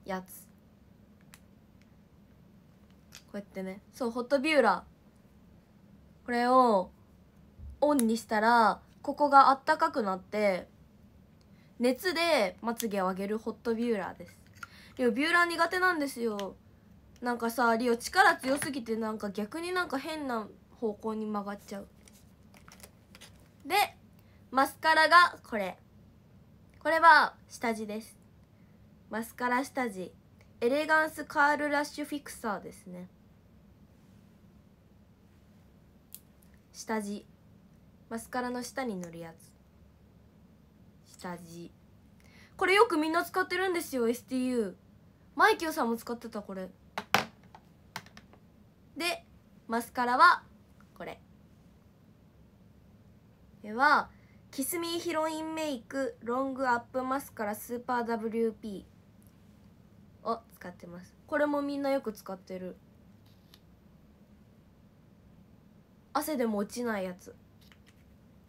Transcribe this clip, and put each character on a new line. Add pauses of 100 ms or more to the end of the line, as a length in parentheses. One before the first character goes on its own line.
や
つ。 (2750)
こ
う
や
っ
て
ね。 (120)
そ
う、
ホ
ッ
ト
ビ
ュ
ー
ラ (1400)
ー。
こ
れ
を (920)
オ
ン
に
し
た
ら、 (200)
こ
こ
が
あ
っ
た
か
く
な
っ
て、 (1080)
熱
で
ま
つ
げ
を
上
げ
る
ホ
ッ
ト
ビ
ュ
ー
ラ
ー
で
す。 (560)
で
も
ビ
ュ
ー
ラ
ー
苦
手
な
ん
で
す
よ。 (680)
な
ん
か
さ、
リ
オ
力
強
す
ぎ
て
な
ん
か
逆
に
な
ん
か
変
な (320)
方
向
に
曲
が
っ
ち
ゃ
う。 (1800)
で、 (760)
マ
ス
カ
ラ
が
こ
れ。 (1000)
こ
れ
は (140)
下
地
で
す。 (920)
マ
ス
カ
ラ
下
地。 (480)
エ
レ
ガ
ン
ス
カ
ー
ル
ラ
ッ
シ
ュ
フ
ィ
ク
サ
ー
で
す
ね。 (3500)
下
地。 (840)
マ
ス
カ
ラ
の
下
に
塗
る
や
つ。 (1700)
下
地。 (840)
こ
れ
よ
く
み
ん
な
使
っ
て
る
ん
で
す
よ、
エ
ス
テ
ィ
ー
ユ
ー。 (600)
マ
イ
キ
ュ
ー
さ
ん
も
使
っ
て
た、
こ
れ。 (2250)
で、 (420)
マ
ス
カ
ラ
は、 (540)
こ
れ。 (2500)
こ
れ
は、 (420)
キ
ス
ミ
ー
ヒ
ロ
イ
ン
メ
イ
ク、
ロ
ン
グ
ア
ッ (100)
プ
マ
ス
カ
ラ、
ス
ー
パ
ー
ダ
ブ
リ
ュ
ー
ピ (1400)
ー
を (120)
使
っ
て
ま
す。 (120)
こ
れ
も
み
ん
な
よ
く
使
っ
て
る。 (3250)
汗
で
も
落
ち
な
い
や
つ。 (1120)